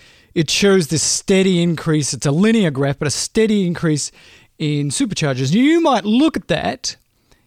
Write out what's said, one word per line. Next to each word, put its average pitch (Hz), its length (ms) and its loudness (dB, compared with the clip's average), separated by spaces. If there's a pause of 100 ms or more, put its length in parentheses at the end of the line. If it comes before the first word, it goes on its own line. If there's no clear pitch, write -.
(360)
it 160 160 0
shows 190 380 2
this 151 160 -2
steady 190 580 0
increase. 156 500 -2
It's 139 140 -6
a 139 60 0
linear 202 400 2
graph, 139 260 -2
but 151 80 -4
a 135 60 -2
steady 214 520 0
increase 160 460 -2 (480)
in 147 320 -2
superchargers. 143 640 -2
You 302 260 4
might 254 240 2
look 254 320 2
at 190 120 -8
that - 480 -4 (500)